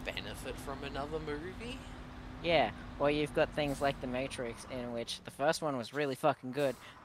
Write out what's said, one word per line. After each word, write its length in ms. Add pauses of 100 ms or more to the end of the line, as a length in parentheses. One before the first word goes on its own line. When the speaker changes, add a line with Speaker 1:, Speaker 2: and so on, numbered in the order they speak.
Speaker 1:
benefit 520
from 260
another 360
movie. 580 (640)
Speaker 2:
Yeah, 280 (280)
or 100
you've 240
got 160
things 320
like 200
The 60
Matrix, 640
in 220
which 300
the 80
first 300
one 160
was 160
really 220
fucking 360
good, 240 (300)